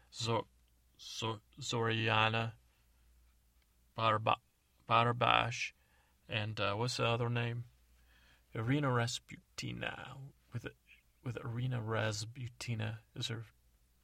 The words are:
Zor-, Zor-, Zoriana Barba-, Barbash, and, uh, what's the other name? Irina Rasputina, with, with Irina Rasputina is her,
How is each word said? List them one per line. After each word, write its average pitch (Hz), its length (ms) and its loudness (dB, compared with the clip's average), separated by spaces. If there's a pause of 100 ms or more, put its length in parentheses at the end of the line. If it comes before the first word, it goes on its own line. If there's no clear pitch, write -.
(120)
Zor-, 113 340 -2 (540)
Zor-, 110 400 -6 (200)
Zoriana 113 960 2 (1400)
Barba-, 110 460 2 (480)
Barbash, 117 840 4 (560)
and, 107 300 -2
uh, 101 160 2
what's 120 220 -2
the 123 100 2
other 117 240 2
name? 120 340 -2 (920)
Irina 131 340 2
Rasputina, - 1300 -4 (360)
with, 120 140 -6 (560)
with 123 140 -6
Irina 120 440 -4
Rasputina 110 1200 -4 (160)
is - 140 -6
her, 113 160 -6 (600)